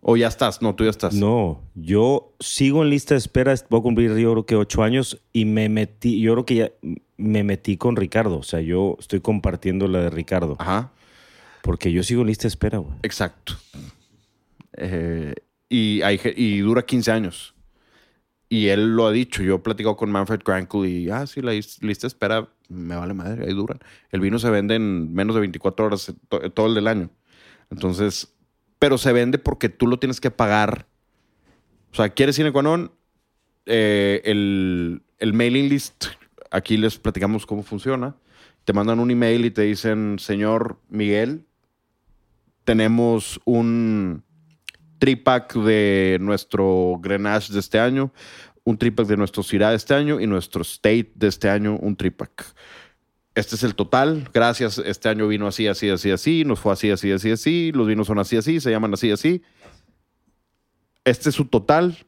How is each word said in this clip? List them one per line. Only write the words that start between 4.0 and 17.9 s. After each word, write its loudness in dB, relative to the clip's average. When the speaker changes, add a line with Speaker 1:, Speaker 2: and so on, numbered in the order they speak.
Speaker 2:
yo 4
creo 0
que 0
ocho 2
años 0
y 2
me 2
metí, 0
yo 4
creo -2
que 2
ya 2
me 0
metí -2
con 0
Ricardo. 0
O -8
sea, -4
yo 0
estoy -4
compartiendo -2
la 0
de 0
Ricardo. -4
Speaker 1:
Ajá. -4
Speaker 2:
Porque -2
yo 0
sigo 0
en 2
lista -2
de 0
espera, -2
güey. -10
Speaker 1:
Exacto. -8
Eh, -6
y, 0
hay 2
ge-, -4
y 0
dura 2
quince 0
años. -4